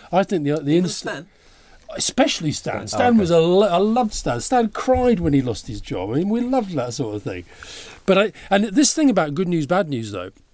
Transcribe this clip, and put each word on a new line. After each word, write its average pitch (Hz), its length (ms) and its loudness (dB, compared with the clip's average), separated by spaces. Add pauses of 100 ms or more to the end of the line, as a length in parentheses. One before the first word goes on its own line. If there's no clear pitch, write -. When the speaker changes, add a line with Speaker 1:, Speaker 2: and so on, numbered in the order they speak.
(120)
Speaker 1:
I 185 120 2
think 185 200 -2
the, 143 120 0
the 147 160 -2
Speaker 2:
Even 180 140 4
Speaker 1:
instinct 170 420 -8
Speaker 2:
Stan? - 0 - (680)
Speaker 1:
Especially - 560 0
Stan. 104 360 -6
Speaker 2:
Stan. - 120 -4
Speaker 1:
Stan 247 60 4
Speaker 2:
Oh, 247 60 4
okay. 226 80 6
Speaker 1:
was 180 100 2
a 170 100 6
lo-, 180 280 4
I 170 100 2
loved 220 380 0
Stan. 120 260 -4
Stan 240 280 0
cried 247 500 2
when 165 140 0
he 139 100 4
lost 120 240 -6
his 107 140 -10
job. 95 280 -6
I 113 60 -4
mean, 180 140 0
we 226 120 0
loved 240 320 -2
that 120 220 -4
sort 110 200 -4
of 104 60 -6
thing. 90 240 -8 (600)
But 190 100 4
I, 202 160 2 (160)
and 202 200 4
this 233 260 2
thing 294 160 4
about 156 240 0
good 185 120 -2
news, 165 200 0
bad 180 200 0
news, 113 260 -6
though, 92 180 -8 (220)